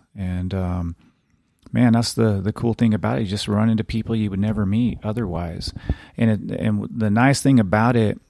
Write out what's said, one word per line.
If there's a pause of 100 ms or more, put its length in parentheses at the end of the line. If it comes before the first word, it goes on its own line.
(140)
And,
um, (760)
man,
that's
the,
the
cool
thing
about
it.
You
just
run
into
people
you
would
never
meet
otherwise. (440)
And
it,
and
the
nice
thing
about
it,